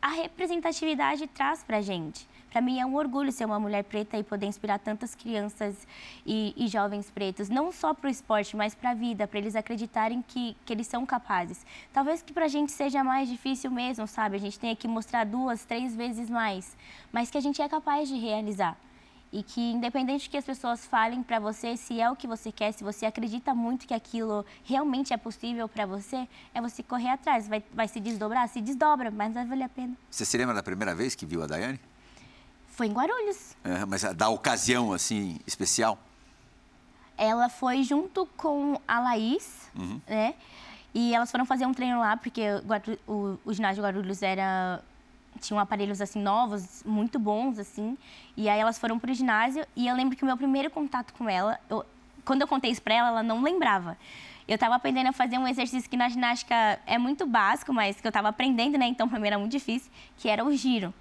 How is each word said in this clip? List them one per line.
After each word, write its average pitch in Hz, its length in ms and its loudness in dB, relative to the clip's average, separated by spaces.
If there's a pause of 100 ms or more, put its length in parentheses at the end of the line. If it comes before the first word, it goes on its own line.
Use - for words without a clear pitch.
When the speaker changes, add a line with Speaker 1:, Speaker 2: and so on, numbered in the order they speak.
Speaker 1:
a 277 80 0
representatividade 320 1160 0
traz - 380 -2
pra 214 180 0
gente. 180 460 -6 (240)
Pra 233 100 2
mim 254 180 2
é 254 60 2
um 262 100 -2
orgulho 277 360 0
ser - 120 -4
uma 214 160 0
mulher 208 240 0
preta 208 360 -4
e 208 40 -2
poder 202 220 -4
inspirar 202 320 -4
tantas 214 380 -6
crianças 208 600 -6 (480)
e, 220 320 -2
e 240 120 -2
jovens 202 420 -2
pretos, 196 400 -4
não 294 220 0
só 320 200 -2
pro 294 160 -2
esporte, 214 480 -2
mas 214 200 -2
pra 247 180 -2
vida, 220 340 -2
pra 208 120 -4
eles 208 160 -4
acreditarem 226 720 -2
que, 240 360 -6
que - 80 -8
eles 220 140 -4
são 262 220 -4
capazes. 185 580 -2 (260)
Talvez 294 300 2
que - 100 -20
pra 330 160 2
gente 294 240 0
seja 277 320 0
mais 262 240 2
difícil 254 440 -4
mesmo, 240 340 -2
sabe? 214 300 -2
A 196 40 0
gente 202 200 -6
tem 226 160 -2
que 226 120 -6
mostrar 226 380 0
duas, 240 400 -2
três 240 300 -4
vezes 233 340 -4
mais, 220 480 -2 (340)
mas 240 200 -2
que 294 60 0
a 285 40 2
gente 285 200 0
é 285 60 0
capaz 302 400 0
de 269 80 -4
realizar. 214 640 -2 (560)
E 214 100 -4
que - 160 -8 (140)
independente 254 560 -2
do - 20 -12
que 285 60 -4
as 269 80 -4
pessoas 240 400 -4
falem 233 360 2
pra 233 200 0
você, 214 340 -4
se 233 240 -6
é 233 100 4
o 269 60 -2
que - 100 -14
você 226 280 -8
quer, 214 180 -2
se 208 140 -10
você 208 200 -6
acredita 226 480 -2
muito 240 320 -2
que - 80 -4
aquilo 220 520 -2 (180)
realmente 269 480 0
é 240 60 0
possível 233 500 -6
pra 214 180 -4
você, 202 400 -6 (280)
é 240 80 -2
você 233 200 -6
correr 247 280 -2
atrás. 254 400 2
Vai, 214 120 -2 (120)
vai 226 160 0
se 233 100 -8
desdobrar? 220 480 0
Se 233 140 -6
desdobra, 262 500 2
mas 214 220 -2
vai 240 120 -4
valer 262 200 -2
a 254 40 -6
pena. 247 240 -8 (160)
Speaker 2:
Você - 140 -6
se - 140 0
lembra 123 180 2
da 98 80 -2
primeira 95 320 -2
vez 117 200 -2
que - 100 -12
viu 80 180 -4
a 76 40 -4
Daiane? 104 300 -2 (920)
Speaker 1:
Foi 233 200 -2
em 208 60 0
Guarulhos. 403 720 -2
Speaker 2:
É, 95 220 -2
mas 98 180 -2 (100)
da 107 160 4
ocasião, 120 640 4
assim, 92 520 -2
especial? 110 540 0 (1160)
Speaker 1:
Ela 226 320 4
foi 262 340 2
junto 330 420 2 (120)
com 285 500 2
a 233 120 2
Laís, 240 800 0
Speaker 2:
Uhum. 95 300 -6
Speaker 1:
né? 220 280 0 (580)
E 233 200 4
elas 233 180 2
foram 254 140 2
fazer 262 200 2
um 262 80 2
treino 247 260 0
lá, 220 160 2
porque 233 260 -6 (100)
o 202 100 2
Guarulhos, 214 460 -2
o, 202 360 -2
o 214 100 -4
ginásio 196 220 0
de 208 60 -4
Guarulhos 196 400 -2
era, 190 600 0 (580)
tinha 208 220 -2
aparelhos, 202 400 0
assim, 208 200 -4
novos, 202 640 0
muito 214 340 2
bons, 214 400 0
assim. 214 380 -6 (400)
E 214 120 2
aí 208 100 4
elas 220 180 2
foram 233 220 0
pro 247 140 -2
ginásio 247 520 2 (100)
e 247 120 2
eu 247 80 2
lembro 254 220 2
que - 60 -2
o - 20 2
meu 254 120 2
primeiro 269 320 2
contato 277 440 -4
com 233 160 -4
ela... 196 280 2 (120)
Eu, 220 160 -2 (400)
quando 277 160 4
eu 285 60 2
contei 262 240 2
isso 233 100 -2
pra 214 140 2
ela, 240 140 6
ela 226 140 2
não 226 180 2
lembrava. 233 560 2 (500)
Eu 220 100 2
tava 240 180 6
aprendendo 262 320 2
a 254 60 2
fazer 247 240 2
um 254 100 2
exercício 247 420 0
que 254 80 0
na 247 120 4
ginástica 240 760 4
é 233 120 2
muito 269 280 2
básico, 233 480 4
mas 202 260 2
que - 80 -2
eu 214 40 0
tava 208 180 4
aprendendo, 254 480 2
né? 262 100 6
Então, 247 220 2
pra 220 100 0
mim 208 80 2
era 208 120 2
muito 208 120 -2
difícil, 247 380 -2 (280)
que 330 120 0
era 269 160 4
o 294 100 4
giro. 226 460 2